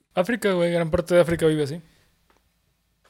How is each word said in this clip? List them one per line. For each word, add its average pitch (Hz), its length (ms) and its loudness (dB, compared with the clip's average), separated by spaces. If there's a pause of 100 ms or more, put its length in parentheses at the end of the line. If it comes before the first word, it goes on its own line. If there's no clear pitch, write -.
(140)
África, 196 380 -2
güey. 175 200 0
Gran 170 180 -2
parte 175 240 -2
de 175 80 8
África 165 240 0
vive 156 180 2
así. 151 160 -8 (1300)